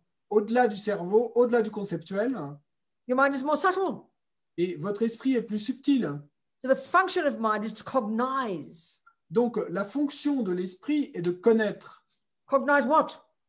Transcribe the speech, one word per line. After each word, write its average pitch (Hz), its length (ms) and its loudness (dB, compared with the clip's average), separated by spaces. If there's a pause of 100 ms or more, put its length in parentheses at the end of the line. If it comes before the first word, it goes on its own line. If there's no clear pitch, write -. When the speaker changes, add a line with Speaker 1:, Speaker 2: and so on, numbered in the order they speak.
(300)
Speaker 1:
au-delà 220 380 2
du 208 100 -6
cerveau, 202 580 0
au-delà 240 260 4
du 214 100 -4
conceptuel, 202 680 -4 (720)
Speaker 2:
your 247 100 0
mind 277 180 4
is 262 80 -4
more 294 140 2
subtle. 370 480 -2 (520)
Speaker 1:
et 170 200 -2
votre 202 260 -6
esprit 247 320 0
est 226 60 2
plus 208 180 -6
subtil. 208 640 0 (400)
Speaker 2:
So 254 60 -4
the 262 80 4
function 359 500 2
of 220 140 0
mind 214 260 0
is 226 80 -6
to - 100 -16
cognize. 220 1200 -4 (280)
Speaker 1:
Donc, 226 280 2 (120)
la 190 160 -2
fonction 285 560 -2
de 185 100 -2
l'esprit 190 600 -2
est 185 80 -6
de 175 100 0
connaître. 214 760 0 (420)
Speaker 2:
Cognize 269 380 4
what? 311 400 2 (240)